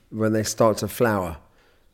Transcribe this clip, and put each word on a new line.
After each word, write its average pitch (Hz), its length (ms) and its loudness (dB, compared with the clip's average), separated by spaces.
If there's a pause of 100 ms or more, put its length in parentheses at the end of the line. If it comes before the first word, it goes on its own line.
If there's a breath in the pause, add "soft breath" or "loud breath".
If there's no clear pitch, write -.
(100)
when 110 220 0
they 110 120 0
start 107 340 2
to 107 100 -4
flower. 98 480 0 (580)